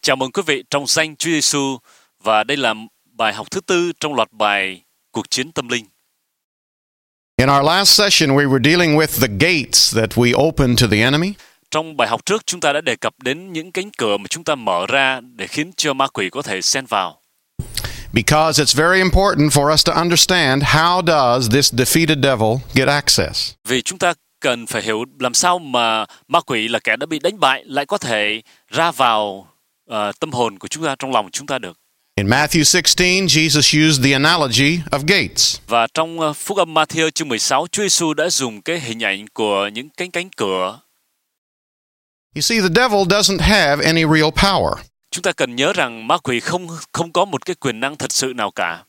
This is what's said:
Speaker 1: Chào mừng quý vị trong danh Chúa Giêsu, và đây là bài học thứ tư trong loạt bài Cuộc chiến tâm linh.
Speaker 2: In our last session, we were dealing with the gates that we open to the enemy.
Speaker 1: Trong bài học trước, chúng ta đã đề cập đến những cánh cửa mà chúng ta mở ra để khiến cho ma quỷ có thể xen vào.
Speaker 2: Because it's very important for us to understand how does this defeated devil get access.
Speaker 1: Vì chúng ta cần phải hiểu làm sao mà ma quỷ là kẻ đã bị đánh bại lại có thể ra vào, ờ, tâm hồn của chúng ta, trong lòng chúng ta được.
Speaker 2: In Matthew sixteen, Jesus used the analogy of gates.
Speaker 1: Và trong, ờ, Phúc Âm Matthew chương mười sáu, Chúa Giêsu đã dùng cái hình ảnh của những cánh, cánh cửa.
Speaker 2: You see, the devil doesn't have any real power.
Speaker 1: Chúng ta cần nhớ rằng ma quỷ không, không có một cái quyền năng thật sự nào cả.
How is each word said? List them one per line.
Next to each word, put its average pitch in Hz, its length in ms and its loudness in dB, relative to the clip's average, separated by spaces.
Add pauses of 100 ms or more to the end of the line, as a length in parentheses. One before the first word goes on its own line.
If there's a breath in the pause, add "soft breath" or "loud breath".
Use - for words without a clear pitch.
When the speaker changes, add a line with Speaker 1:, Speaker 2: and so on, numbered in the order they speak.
Speaker 1:
Chào 139 140 0
mừng 131 160 -6
quý 202 140 -4
vị 139 240 -2
trong 143 180 -2
danh 156 280 -2
Chúa - 140 -6
Giêsu, 139 480 -2 (460 soft breath)
và 107 200 2
đây 135 140 -2
là 120 160 0 (440)
bài 110 160 0
học 104 180 -10
thứ 190 100 -6
tư 175 380 0
trong 151 140 -4
loạt 117 180 0
bài 101 500 -2 (300)
Cuộc - 180 -6
chiến 139 220 -4
tâm 135 160 -6
linh. 117 180 -6 (1500)
Speaker 2:
In 131 120 4
our 139 160 4
last 190 240 4
session, 185 400 4
we 139 200 2
were 131 140 2
dealing 160 340 4
with 139 300 0
the - 0 - (120)
gates 160 560 2
that 113 140 2
we 120 380 2
open 131 280 2
to 117 160 4
the 107 120 4
enemy. 156 300 0 (380 soft breath)
Speaker 1:
Trong 156 260 -4
bài 120 100 2
học 110 180 -2
trước, 214 200 -2
chúng 180 140 -8
ta 147 140 0
đã 151 80 0
đề 131 140 -2
cập - 180 -4 (100)
đến 170 300 -6
những 160 180 -8
cánh 196 260 -8
cửa 107 200 0
mà 101 120 -8
chúng 165 140 -8
ta 156 120 0
mở 95 320 -2
ra 131 320 0 (160)
để 113 120 -10
khiến 156 300 -6
cho 147 160 -2
ma 135 140 0
quỷ 98 220 -4
có 135 120 -8
thể 104 200 -6
xen 131 240 -2
vào. 95 360 -4 (920 loud breath)
Speaker 2:
Because 151 500 2
it's 123 140 0
very 175 200 4
important 180 560 2
for 147 200 4
us 151 120 2
to 170 80 0
understand 165 680 2
how 170 440 2
does 127 440 2
this 135 220 2
defeated 151 500 2
devil 113 260 2 (240)
get 131 140 2
access. - 680 0 (140)
Speaker 1:
Vì 127 140 -2
chúng 185 180 -10
ta 175 140 0 (280)
cần 120 240 -2
phải 107 160 -6
hiểu 110 240 -2 (140)
làm 127 140 -2
sao 180 260 2
mà 117 460 0 (220 soft breath)
ma 165 140 0
quỷ 113 260 -4
là 120 120 -2
kẻ - 160 0
đã 135 100 -6
bị 156 140 -6
đánh 190 200 -4
bại 131 260 2
lại 135 200 -4
có 202 120 -4
thể 107 440 -2 (260 soft breath)
ra 160 240 -2
vào, 107 560 0 (420)
ờ, 104 300 -4
tâm 160 120 -6
hồn 123 280 -2
của - 80 -14
chúng 160 180 -8
ta, 135 140 -2
trong 135 120 -6
lòng 104 200 2
chúng 143 160 -12
ta 139 100 -4
được. 92 200 -12 (380)
Speaker 2:
In 98 120 0
Matthew 147 360 2
sixteen, 180 600 2
Jesus 151 640 2
used 143 160 2
the 139 100 4
analogy 143 640 2 (120)
of 143 160 -2
gates. 170 500 0 (100)
Speaker 1:
Và 117 260 2
trong, 165 260 -4
ờ, 156 140 -2
Phúc 196 240 -6
Âm 170 160 0
Matthew 160 360 0
chương 151 180 -6
mười 117 120 -2
sáu, 143 320 0
Chúa 208 120 -2
Giêsu 165 300 0
đã 151 160 0
dùng 110 320 -4
cái 165 180 -6
hình 117 240 -8
ảnh 101 300 -2
của 101 340 0
những 117 300 -10
cánh, 180 140 -8
cánh 175 260 -6
cửa. 95 420 -2 (1600)
Speaker 2:
You 151 60 -6
see, 226 200 0
the 180 140 0
devil 226 240 2
doesn't 190 400 2
have 156 460 4
any 165 180 2
real 156 320 4
power. 180 400 2 (360)
Speaker 1:
Chúng 175 100 -10
ta 185 100 -2
cần 123 240 -4
nhớ 143 180 0
rằng 117 340 -4
ma 160 100 2
quỷ 123 220 -2
không, 180 280 -6 (260)
không 165 180 -4
có 180 140 2
một 165 200 -8
cái 185 100 -6
quyền 117 240 -6
năng 139 160 -4
thật 131 160 -8
sự 131 240 -2
nào 104 160 -4
cả. 85 380 -6